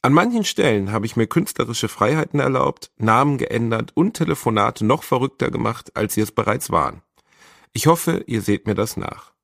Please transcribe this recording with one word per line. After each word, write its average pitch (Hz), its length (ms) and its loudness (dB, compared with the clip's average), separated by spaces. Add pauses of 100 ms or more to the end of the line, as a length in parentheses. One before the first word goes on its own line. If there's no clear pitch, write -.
An 135 120 4
manchen 220 300 2
Stellen 104 480 0
habe 107 120 -2
ich 113 120 -6
mir 113 100 2
künstlerische - 600 -2
Freiheiten 143 520 0
erlaubt, 135 560 0
Namen 127 400 4
geändert 113 580 -2
und 190 200 2
Telefonate 110 720 0
noch 127 160 2
verrückter - 480 -2
gemacht, 117 440 -4
als 104 200 -4
sie 107 80 0
es 107 100 -4
bereits - 380 -2
waren. 76 320 0 (720)
Ich 117 120 0
hoffe, 165 400 2
ihr 113 140 -2
seht 104 260 -2
mir 104 80 0
das 101 220 -2
nach. - 360 -12 (100)